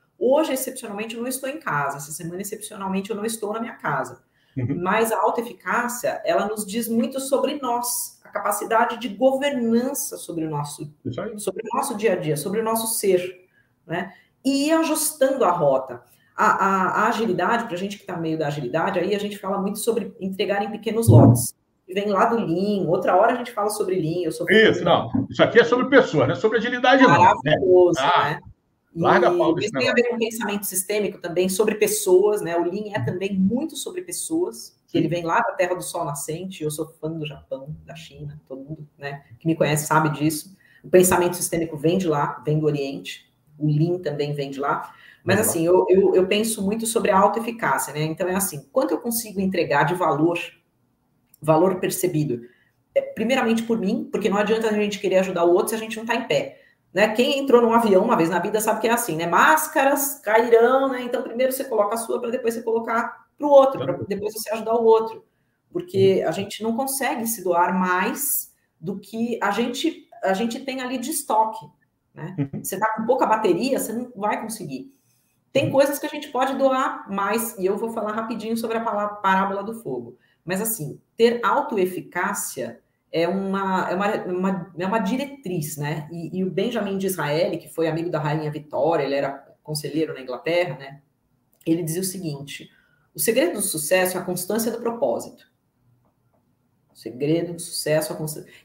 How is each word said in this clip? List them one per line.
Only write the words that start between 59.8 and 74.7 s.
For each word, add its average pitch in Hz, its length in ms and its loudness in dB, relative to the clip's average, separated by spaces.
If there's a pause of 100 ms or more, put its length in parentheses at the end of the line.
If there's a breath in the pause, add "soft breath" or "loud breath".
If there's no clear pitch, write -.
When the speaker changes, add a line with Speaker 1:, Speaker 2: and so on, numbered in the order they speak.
Speaker 1:
cairão, 240 720 6
né? 247 120 -4
Então, 240 220 -4
primeiro 254 280 -2
você 269 120 -4
coloca 220 320 0
a - 20 -2
sua 233 240 -4
pra 233 80 -4
depois 226 240 -2
você 226 80 -8
colocar 226 640 -4 (120)
pro 294 100 -2
outro, 277 320 8
pra - 140 -4
Speaker 2:
Claro. - 140 -8
Speaker 1:
depois 202 260 -6
você - 180 -10
ajudar 226 240 -2
o 233 80 2
outro. 220 420 4 (460)
Porque 190 500 2
Speaker 2:
Uhum. - 80 -2
Speaker 1:
a - 20 0
gente - 300 -8
não 226 140 -2
consegue 269 500 -2
se 196 180 -6
doar 180 340 2
mais 185 760 0 (260)
do 196 200 -8
que 233 420 -4
a 196 80 0
gente, - 580 -2 (160)
a 190 100 2
gente 226 260 -2
tem 262 220 -8
ali 247 180 -4
de 233 100 -6
estoque, 220 560 -2 (480)
né? 160 240 -12
Speaker 2:
Uhum. - 260 -4
Speaker 1:
Você - 140 -6
tá 220 180 0
com 226 120 -4
pouca 262 180 2
bateria, 220 540 2
você 214 120 -6
não 240 240 -8
vai 208 240 -4
conseguir. 147 540 -12 (580)